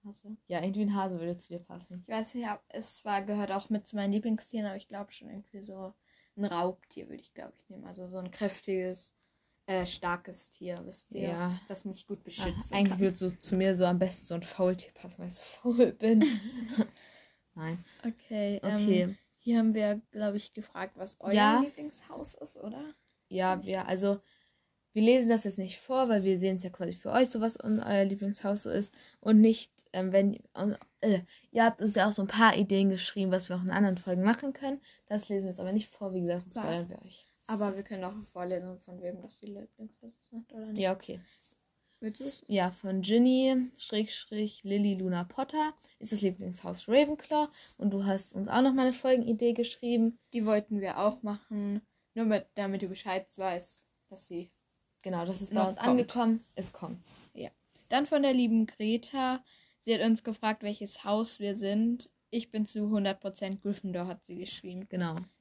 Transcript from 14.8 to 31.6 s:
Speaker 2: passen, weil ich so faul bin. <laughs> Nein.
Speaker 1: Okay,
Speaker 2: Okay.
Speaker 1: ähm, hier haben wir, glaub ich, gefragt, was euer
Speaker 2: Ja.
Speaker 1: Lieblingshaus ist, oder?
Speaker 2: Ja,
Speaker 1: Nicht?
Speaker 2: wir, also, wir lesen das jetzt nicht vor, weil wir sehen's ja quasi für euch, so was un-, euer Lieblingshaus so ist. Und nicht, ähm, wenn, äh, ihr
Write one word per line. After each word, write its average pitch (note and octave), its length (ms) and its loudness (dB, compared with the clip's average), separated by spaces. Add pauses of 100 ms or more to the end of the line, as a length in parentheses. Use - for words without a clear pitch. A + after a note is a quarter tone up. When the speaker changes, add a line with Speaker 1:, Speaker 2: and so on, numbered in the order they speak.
Speaker 2:
passen, - 260 -18
weil F3+ 80 -10
ich F3+ 80 -10
so - 60 -16
faul A#3+ 520 4
bin. A3+ 260 6
<laughs> A3+ 720 2 (640)
Nein. E3+ 280 -8 (220)
Speaker 1:
Okay, G#3 560 -4
Speaker 2:
Okay. G3+ 420 4
Speaker 1:
ähm, F#3+ 140 -2 (220)
hier A#3 200 2
haben A3 140 4
wir, G#3+ 280 0 (100)
glaub G#3 240 -4
ich, - 180 -8
gefragt, F#3+ 440 -12
was F#3+ 220 -12
euer G3 140 -2
Speaker 2:
Ja. G#3+ 280 8
Speaker 1:
Lieblingshaus D4 760 -8
ist, - 220 -16
oder? B3 260 -10 (460)
Speaker 2:
Ja, F#3 260 0
Speaker 1:
Nicht? F#3+ 120 -8
Speaker 2:
wir, F#3+ 200 -4
also, G3 320 2 (720)
wir G#3+ 80 2
lesen A#3+ 280 6
das A3+ 160 4
jetzt G3 120 -4
nicht F#3 220 -8
vor, C4 300 0
weil G#3 140 4
wir F#3+ 140 4
sehen's F#3 260 0
ja F3+ 60 -6
quasi F3+ 240 -6
für G3 180 -6
euch, B3 180 6
so A#3 120 -4
was A3+ 160 0
un-, G#3+ 240 0
euer G3 240 2
Lieblingshaus G3 580 -2
so - 60 -6
ist. - 240 -2 (280)
Und G#3+ 200 8
nicht, A3+ 300 6 (220)
ähm, F#3 180 -2
wenn, G3 260 6 (640)
äh, G3 200 4 (300)
ihr A3+ 120 4